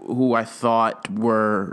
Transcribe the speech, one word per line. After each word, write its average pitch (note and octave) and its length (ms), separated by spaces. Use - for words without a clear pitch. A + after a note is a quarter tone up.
who B2 280
I A2+ 100
thought A2+ 680
were G#2+ 600